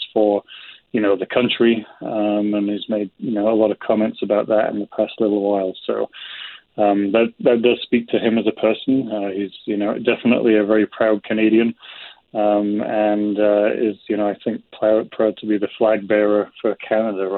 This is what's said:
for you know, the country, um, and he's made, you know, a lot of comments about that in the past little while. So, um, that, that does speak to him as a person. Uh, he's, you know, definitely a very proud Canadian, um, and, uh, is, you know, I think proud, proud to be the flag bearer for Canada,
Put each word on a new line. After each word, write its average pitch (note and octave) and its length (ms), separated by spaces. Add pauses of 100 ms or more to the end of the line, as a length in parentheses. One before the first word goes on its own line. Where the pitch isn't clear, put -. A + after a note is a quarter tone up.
(120)
for G#2 300 (540)
you A2+ 60
know, G2+ 160
the - 220
country, A#2 360 (260)
um, G#2 440 (120)
and G2+ 120
he's G2+ 260
made, G#2 140 (180)
you A#2 100
know, G#2 120
a A2 120
lot G#2+ 100
of - 80 (100)
comments A2 320
about G#2 320
that G#2+ 180
in G#2 80
the G2+ 180
past G#2+ 220
little G#2 300
while. F#2+ 240 (140)
So, A2 80 (880)
um, G2+ 320
that, A#2 120 (200)
that A#2+ 200
does A#2 200
speak A#2 220
to A2 160
him A2+ 120
as G#2 100
a G#2+ 200
person. A#2+ 280 (200)
Uh, G2+ 220
he's, G2+ 180 (100)
you G#2 160
know, G#2 100 (200)
definitely A#2 460
a G#2 160
very G#2+ 140 (100)
proud A2 200 (120)
Canadian, A2 400 (640)
um, G#2 340 (140)
and, G#2 540 (160)
uh, G#2 180 (200)
is, G2 80 (120)
you G#2+ 80
know, G#2 160
I - 100
think A#2+ 140 (220)
proud, A2 380
proud A2 200
to - 140
be G#2 60
the G2+ 200
flag A2 300
bearer G#2 360 (180)
for G#2+ 140 (140)
Canada, A2 340 (140)